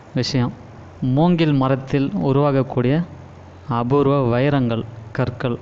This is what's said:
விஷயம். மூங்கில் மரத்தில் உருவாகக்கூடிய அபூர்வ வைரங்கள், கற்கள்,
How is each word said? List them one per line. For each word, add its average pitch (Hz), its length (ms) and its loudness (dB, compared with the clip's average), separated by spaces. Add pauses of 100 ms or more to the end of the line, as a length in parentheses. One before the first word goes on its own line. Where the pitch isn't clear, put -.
(140)
விஷயம். 127 380 0 (500)
மூங்கில் 156 500 2
மரத்தில் 135 640 0
உருவாகக்கூடிய 139 880 2 (640)
அபூர்வ 139 600 2
வைரங்கள், 120 560 2 (280)
கற்கள், 123 500 -4